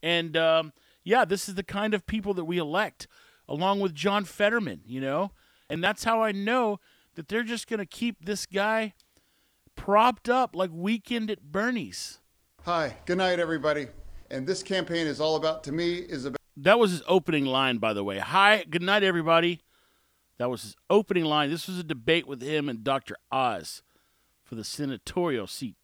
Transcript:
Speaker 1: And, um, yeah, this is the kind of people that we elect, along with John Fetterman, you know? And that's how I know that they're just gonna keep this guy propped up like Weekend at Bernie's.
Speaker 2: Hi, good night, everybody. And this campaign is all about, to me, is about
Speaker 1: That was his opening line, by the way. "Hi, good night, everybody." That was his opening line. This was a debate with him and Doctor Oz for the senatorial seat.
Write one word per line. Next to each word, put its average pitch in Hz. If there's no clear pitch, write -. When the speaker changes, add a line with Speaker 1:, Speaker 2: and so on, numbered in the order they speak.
Speaker 1:
And, 165
um, 160
yeah, 226
this 185
is 196
the 190
kind 208
of 196
people 202
that 175
we 175
elect, 170
along 190
with 185
John 196
Fetterman, 202
you 123
know? 147
And 160
that's 196
how 226
I 214
know 208
that 165
they're 220
just 226
gonna 208
keep 226
this 202
guy 214
propped 214
up 247
like 180
Weekend 220
at 202
Bernie's. 190
Speaker 2:
Hi, 160
good 180
night, 180
everybody. 151
And 131
this 185
campaign 170
is 139
all 156
about, 160
to 143
me, 170
is 175
about 127
Speaker 1:
That 180
was 208
his 160
opening 160
line, 131
by 110
the 101
way. 98
"Hi, 196
good 165
night, 196
everybody." 170
That 123
was 120
his 104
opening 185
line. 151
This 160
was 185
a 180
debate 156
with 131
him 147
and 113
Doctor 135
Oz 123
for -
the 110
senatorial 139
seat. -